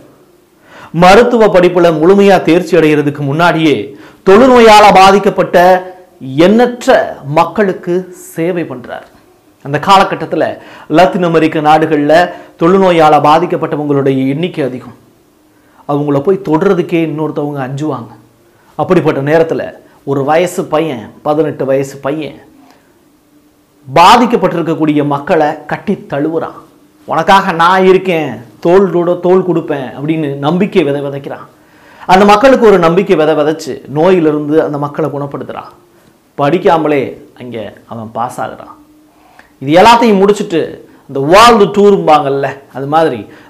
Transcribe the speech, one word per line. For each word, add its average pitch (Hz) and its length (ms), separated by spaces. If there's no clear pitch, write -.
மருத்துவ 220 540
படிப்புல 175 460
முழுமையா 196 500
தேர்ச்சி 170 340
அடைகிறதுக்கு 147 420
முன்னாடியே 151 800
தொழுநோயால 214 680
பாதிக்கப்பட்ட 190 880
எண்ணற்ற 220 880
மக்களுக்கு 180 920
சேவை 170 300
பண்றார். 127 400
அந்த 143 160
காலகட்டத்துல 165 800
லத்தீன் 175 340
அமெரிக்க 165 380
நாடுகள்ல 156 680
தொழுநோயால 165 600
பாதிக்கப்பட்டவங்களுடைய 147 1080
எண்ணிக்கை 160 360
அதிகம். 123 300
அவங்கள 143 320
போய் 190 240
தொடுறதுக்கே 165 640
இன்னொருத்தவங்க 147 640
அஞ்சுவாங்க. 139 400
அப்படிப்பட்ட 151 480
நேரத்துல 135 500
ஒரு 139 200
வயசு 170 400
பையன், 139 480
பதினெட்டு 147 420
வயசு 139 320
பையன் 143 480
பாதிக்கப்பட்டிருக்கக்கூடிய 170 1120
மக்களை 151 600
கட்டி 165 260
தழுவுறான். 156 680
"உனக்காக 185 480
நான் 185 320
இருக்கேன், 185 500
தோளோட 175 580
தோள் 185 220
கொடுப்பேன்" 151 560
அப்படின்னு 147 380
நம்பிக்கை 170 480
விதை 143 160
விதைக்கிறான். 139 460
அந்த 190 180
மக்களுக்கு 226 420
ஒரு 196 120
நம்பிக்கை 170 380
விதை 156 180
விதைச்சு 151 540
நோயிலிருந்து 156 760
அந்த 143 160
மக்களை 143 320
குணப்படுத்துறான். 139 600
படிக்காமலே 151 800
அங்க 113 340
அவன் 110 260
பாஸ் 117 280
ஆகுறான். - 340
இது 156 240
எல்லாத்தையும் 226 420
முடிச்சுட்டு 170 540
அந்த 139 120
வேர்ல்டு 202 440
டூரும்பாங்கல்ல, 156 960
அது 135 140
மாதிரி 143 400